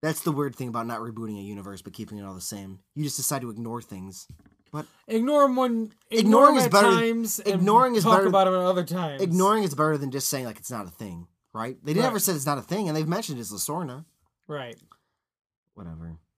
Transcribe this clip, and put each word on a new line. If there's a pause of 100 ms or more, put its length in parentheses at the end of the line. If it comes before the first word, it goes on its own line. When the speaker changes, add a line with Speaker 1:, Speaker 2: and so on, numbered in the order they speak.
Speaker 1:
That's
the
weird
thing
about
not
rebooting
a
universe
but
keeping
it
all
the
same. (160)
You
just
decide
to
ignore
things. (460)
But (220)
Speaker 2:
Ignore
'em
when, (180)
ignore
Speaker 1:
ignoring
Speaker 2:
'em
Speaker 1:
is
Speaker 2:
at
Speaker 1:
better,
Speaker 2:
times
and
Speaker 1:
ignoring
is
Speaker 2:
talk
Speaker 1:
better,
Speaker 2:
about
'em
at
other
times.
Speaker 1:
ignoring
is
better
than
just
saying,
like,
it's
not
a
thing, (260)
right?
They
Speaker 2:
Right.
Speaker 1:
never
said
it's
not
a
thing,
and
they've
mentioned
Isla
Sorna. (400)
Speaker 2:
Right. (960)
Speaker 1:
Whatever. (220)